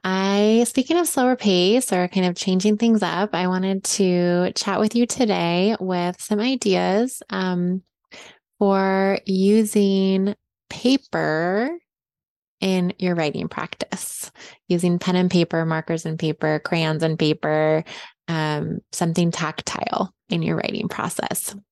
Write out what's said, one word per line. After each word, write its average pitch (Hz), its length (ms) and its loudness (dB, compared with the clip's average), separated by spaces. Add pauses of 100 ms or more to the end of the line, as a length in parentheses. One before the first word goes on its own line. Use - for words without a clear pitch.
I, 202 640 2
speaking 320 300 0
of 339 100 0
slower 254 260 2
pace 208 560 2
or 180 180 0
kind 185 180 0
of 175 100 0
changing 190 400 2
things 220 260 2
up, 180 320 -2
I 180 120 0
wanted 190 380 -2
to 180 720 2
chat - 240 -2
with 214 160 0
you 240 120 2
today 185 760 0
with 180 400 -2
some 208 200 -2
ideas, 214 920 0
um, 185 500 -2 (760)
for 196 680 2
using 196 1080 2 (340)
paper 190 1120 0 (840)
in 185 380 0
your 180 160 0
writing 156 340 -2
practice, - 840 -10 (380)
using 175 300 2
pen 180 180 0
and 180 140 2
paper, 165 340 2
markers 160 400 -2
and 160 140 -6
paper, 156 440 -2
crayons 156 400 0
and 160 160 0
paper, 156 640 2 (460)
um, 160 520 -2 (120)
something 170 380 0
tactile - 840 -4 (160)
in 170 140 -2
your 160 140 -2
writing - 320 -4
process. - 680 -6 (160)